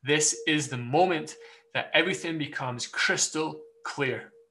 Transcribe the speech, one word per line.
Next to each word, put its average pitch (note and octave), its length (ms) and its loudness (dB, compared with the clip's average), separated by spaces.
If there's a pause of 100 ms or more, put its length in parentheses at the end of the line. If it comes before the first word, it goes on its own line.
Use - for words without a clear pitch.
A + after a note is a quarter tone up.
this D3+ 340 2 (120)
is D3+ 200 2
the C3 100 -4
moment D#3 580 2 (400)
that - 180 -2
everything E3 460 2
becomes B2+ 480 -4
crystal D#3 720 0 (220)
clear. B2 500 -2 (180)